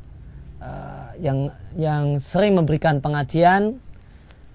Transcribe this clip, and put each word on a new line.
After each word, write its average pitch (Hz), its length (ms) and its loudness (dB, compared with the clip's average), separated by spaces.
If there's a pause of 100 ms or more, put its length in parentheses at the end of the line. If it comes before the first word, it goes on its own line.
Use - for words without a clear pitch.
(640)
eh, 139 440 -14 (120)
yang, 139 320 -2 (240)
yang 151 280 0 (120)
sering 190 400 2
memberikan 151 480 2
pengajian, 170 720 2 (800)